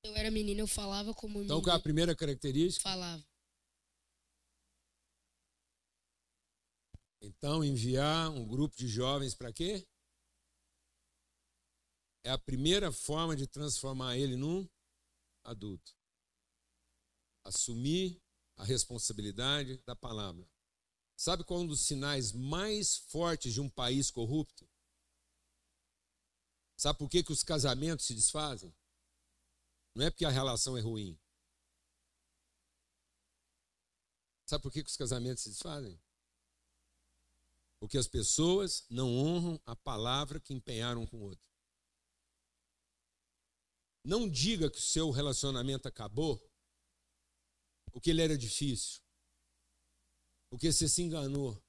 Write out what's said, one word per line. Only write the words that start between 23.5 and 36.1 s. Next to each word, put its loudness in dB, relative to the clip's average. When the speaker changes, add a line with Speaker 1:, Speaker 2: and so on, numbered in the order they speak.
Speaker 2:
de 0
um -2
país 2
corrupto? -2
Sabe 2
por -4
que 6
que -2
os 2
casamentos 2
se -2
desfazem? 0
Não 2
é 4
porque -2
a 2
relação 2
é 0
ruim. -4
Sabe 0
por -6
que -6
que -8
os -4
casamentos -4
se -8
desfazem? -10